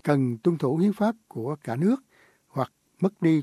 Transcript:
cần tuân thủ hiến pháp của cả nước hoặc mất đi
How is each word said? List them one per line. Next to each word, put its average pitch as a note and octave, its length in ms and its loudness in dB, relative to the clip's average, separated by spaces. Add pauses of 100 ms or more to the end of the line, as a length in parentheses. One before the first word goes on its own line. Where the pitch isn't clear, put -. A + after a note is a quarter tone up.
cần C3 340 0
tuân E3+ 200 0
thủ D3+ 200 -2
hiến G3 160 2
pháp A3 220 -2 (120)
của C3 360 -8
cả A#2 120 -6
nước F#3+ 200 0 (520)
hoặc - 240 -6 (280)
mất F#3+ 220 -2
đi D#3+ 220 2